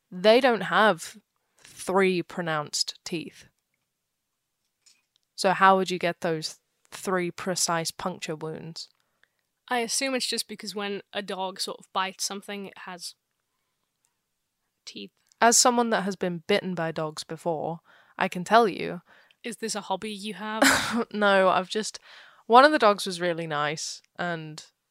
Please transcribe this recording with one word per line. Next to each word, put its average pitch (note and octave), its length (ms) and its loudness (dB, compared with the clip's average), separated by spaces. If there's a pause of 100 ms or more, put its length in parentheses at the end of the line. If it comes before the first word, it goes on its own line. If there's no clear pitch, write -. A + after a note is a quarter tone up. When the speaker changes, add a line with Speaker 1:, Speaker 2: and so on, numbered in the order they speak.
(120)
Speaker 1:
They G#3 280 6
don't A#3+ 220 2
have F#3 560 2 (420)
three F#3 640 0
pronounced - 840 -6
teeth. - 420 -10 (1900)
So F#3+ 160 0
how F#3+ 260 6
would F#3 140 -2
you F3+ 80 -4
get E3+ 220 -4
those D#3+ 360 -4 (340)
three F3+ 380 -4
precise E3+ 640 -4
puncture - 440 -8
wounds? D#3+ 540 -12 (800)
Speaker 2:
I B3 120 -2
assume C4 360 -2
it's A#3+ 100 -2
just - 220 -4
because G#3 260 -14
when G3+ 280 -6 (120)
a G#3 80 -6
dog F#3+ 380 -8
sort - 200 -8
of F3+ 140 -20
bites F#3+ 320 -4
something, G3+ 400 -10
it - 200 -18
has F3+ 280 -14 (1700)
teeth. G3+ 260 -16 (280)
Speaker 1:
As A#3 180 6
someone A#3+ 340 4
that F#3 120 2
has G3 120 -4
been F3 320 -4
bitten F#3+ 260 0
by E3 180 -4
dogs D#3 320 -6
before, D#3+ 580 -6 (360)
I F#3+ 100 0
can F3+ 160 -8
tell A3+ 240 6
you. E3+ 340 -6 (420)
Speaker 2:
Is A#3 140 -12
this A3 180 -8
a G3+ 60 -10
hobby G3 300 -6
you G#3 220 -10
have? G#3+ 720 0
Speaker 1:
<laughs> - 60 -20
No, G3 360 4
I've F3+ 200 0
just, - 300 -6 (480)
one B3 180 10
of D4+ 60 8
the D4+ 80 2
dogs G#3 260 4
was F3+ 160 -8
really E3+ 240 -2
nice D3 560 -4 (160)
and D#3+ 460 -8 (280)